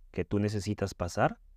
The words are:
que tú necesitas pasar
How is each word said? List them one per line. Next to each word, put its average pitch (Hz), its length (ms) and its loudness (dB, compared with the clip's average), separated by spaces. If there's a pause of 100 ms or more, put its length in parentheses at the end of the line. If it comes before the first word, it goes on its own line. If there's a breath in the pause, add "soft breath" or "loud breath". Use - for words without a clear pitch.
(100)
que 90 140 -2
tú 104 140 0
necesitas 104 560 0
pasar 110 460 0 (160)